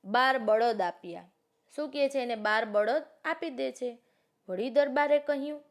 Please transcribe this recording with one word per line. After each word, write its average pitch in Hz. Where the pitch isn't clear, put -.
બાર 254
બળદ 220
આપ્યા. 175
શું 294
કહે 277
છે? 277
એને 240
બાર 214
બળદ 214
આપી 330
દે 262
છે. 247
વળી 208
દરબારે 285
કહ્યું 294